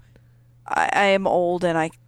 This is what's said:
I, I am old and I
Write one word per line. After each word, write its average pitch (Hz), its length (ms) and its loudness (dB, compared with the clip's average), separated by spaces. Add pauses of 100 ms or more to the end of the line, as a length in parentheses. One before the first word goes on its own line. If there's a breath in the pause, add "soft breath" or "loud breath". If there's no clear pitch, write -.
(680 soft breath)
I, - 240 0
I 202 140 2
am 196 200 2
old 175 380 0
and 165 140 0
I 160 120 -2 (180)